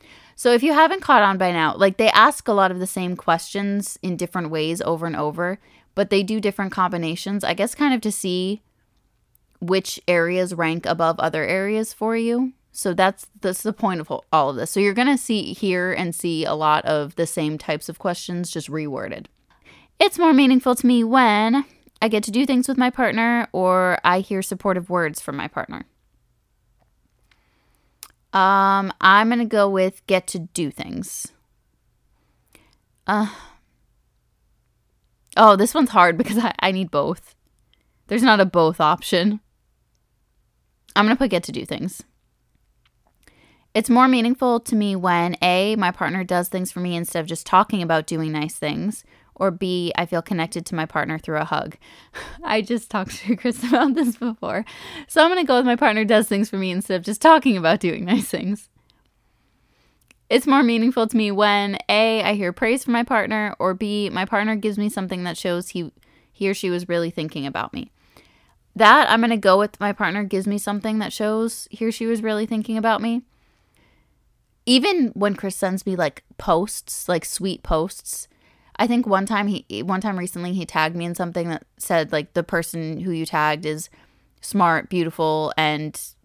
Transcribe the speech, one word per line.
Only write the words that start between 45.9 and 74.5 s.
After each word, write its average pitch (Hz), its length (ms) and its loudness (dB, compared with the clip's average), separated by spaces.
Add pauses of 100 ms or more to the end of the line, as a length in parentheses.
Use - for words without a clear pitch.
partner 185 320 -2
does 180 240 -2
things 185 240 -6
for - 80 -10
me 180 160 -4
instead 170 260 -4
of 156 60 -6
just 165 180 -8
talking 196 360 2
about 160 260 0
doing 160 240 -4
nice 151 240 -6
things, 160 480 -6 (360)
or 190 120 0
B, 180 440 -4
I 175 100 -2
feel 170 160 -2
connected 165 440 -6
to - 100 -10
my 156 100 -4
partner 156 320 -4
through 156 200 -6
a 151 80 -2
hug. 156 320 -6 (320)
<laughs> - 340 -16
I 220 180 0
just 233 280 -4
talked 196 280 -6
to 214 180 -2
Chris - 280 -4
<laughs> 247 40 -4
about 254 260 4
this 240 240 0
before. 220 480 -6 (420)
So 311 160 4
I'm 330 60 6
gonna 359 140 0
go 262 140 4
with 247 80 4
my 240 100 2
partner 220 280 2
does 220 240 4
things 202 220 0
for 196 80 -6
me 185 140 -2
instead 185 260 -2
of 180 80 -6
just 208 160 -6
talking 311 340 6
about 170 240 2
doing 170 260 -2
nice 202 220 0
things. 196 420 -6 (1600)
It's 247 180 -2
more 269 160 4
meaningful 233 440 0
to - 80 -4
me 214 160 0
when, 202 460 0 (100)
A, 220 340 2
I 196 120 0
hear 196 180 -2
praise 247 320 -2
from 240 100 -2
my 233 100 0
partner, 214 560 -2
or 185 140 0
B, 208 360 -4
my 185 160 -4
partner 214 300 -2
gives 208 220 -4
me 208 120 0
something 185 340 -6
that 170 140 -8
shows 180 320 -4
he, 175 220 -8 (420)
he 196 160 -4
or 196 40 -2
she 190 160 -4
was 175 200 -4
really 170 200 -2
thinking 156 360 -8
about - 280 -8
me. - 180 -12 (840)
That, 226 340 8
I'm 226 120 4
gonna 233 160 2
go 196 200 6
with 208 220 0
my 202 140 -2
partner 196 300 -2
gives 190 240 -2
me 202 100 -2
something 208 420 -4
that 196 140 -6
shows 220 580 -4
he 226 140 -6
or 226 60 0
she 226 140 -6
was 226 160 -2
really 214 240 -2
thinking 220 320 -4
about 220 240 0
me. 233 200 -2 (1400)